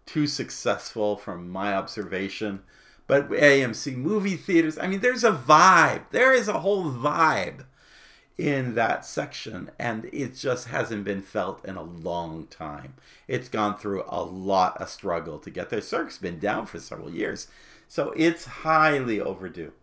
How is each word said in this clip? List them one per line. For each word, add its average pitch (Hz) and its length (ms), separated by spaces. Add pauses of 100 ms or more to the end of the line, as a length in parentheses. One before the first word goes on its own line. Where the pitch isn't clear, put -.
too 147 220
successful - 880
from 87 340
my 98 240
observation. 98 920 (440)
But 139 240
A 139 320
M 117 100
C 135 180
movie 190 440
theaters, 165 420
I 180 100
mean, 190 120
there's 247 240
a 226 80
vibe. 151 800
There 262 220
is 214 160
a 180 100
whole 185 320
vibe 123 720 (720)
in 135 380
that 113 280
section, - 760
and 113 340
it 135 220
just 123 320
hasn't 113 360
been 98 200
felt 95 420
in 95 100
a 87 60
long 82 640
time. 73 480 (340)
It's 127 220
gone 107 300
through 101 280
a 87 140
lot 92 560
of - 120
struggle 82 500
to - 100
get 87 220
there. 110 100
Cirque's - 380
been 87 180
down 101 300
for 85 120
several - 300
years, 98 380 (400)
so - 280
it's 165 300
highly 147 720
overdue. 87 640